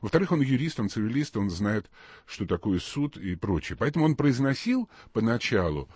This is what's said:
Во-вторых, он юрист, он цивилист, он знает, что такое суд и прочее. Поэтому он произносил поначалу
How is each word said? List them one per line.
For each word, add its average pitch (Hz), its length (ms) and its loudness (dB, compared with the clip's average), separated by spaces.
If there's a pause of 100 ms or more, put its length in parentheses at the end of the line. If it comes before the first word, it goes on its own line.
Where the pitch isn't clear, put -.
Во-вторых, 175 320 0
он 156 80 2
юрист, 135 400 0
он 101 80 0
цивилист, 117 480 -2
он 101 140 0
знает, 101 380 -2 (380)
что - 200 -8
такое 92 340 0
суд - 360 -4
и 90 200 -6
прочее. 87 420 -2
Поэтому 151 280 2
он 151 100 2
произносил 143 720 2 (240)
поначалу 104 840 0